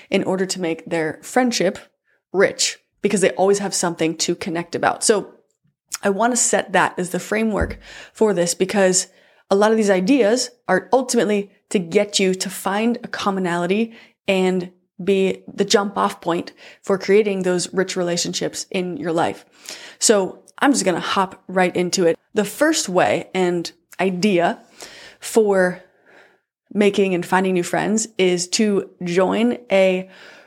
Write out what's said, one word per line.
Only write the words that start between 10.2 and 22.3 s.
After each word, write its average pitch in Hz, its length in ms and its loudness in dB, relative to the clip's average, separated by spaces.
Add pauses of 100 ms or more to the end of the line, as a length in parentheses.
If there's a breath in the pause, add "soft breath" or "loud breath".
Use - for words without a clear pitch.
are 185 240 0
ultimately 214 600 2 (180)
to 220 100 0
get 202 400 0
you 185 140 2
to 185 160 -6
find 214 540 -2
a 190 40 -12
commonality 190 840 -2 (340 loud breath)
and 185 440 0 (300)
be 190 460 0
the - 160 -2
jump 202 320 0
off 202 260 -2
point 170 320 -4 (280 loud breath)
for 196 160 0
creating 196 460 2
those 180 280 -2
rich 190 240 -2
relationships 175 760 -4
in 180 260 -4
your 160 160 -4
life. 139 320 -2 (540 loud breath)
So 202 440 2 (140)
I'm 277 160 4
just - 100 -2
gonna 180 160 0
hop - 480 -4
right 180 280 0
into 180 320 0
it. 165 100 2 (160)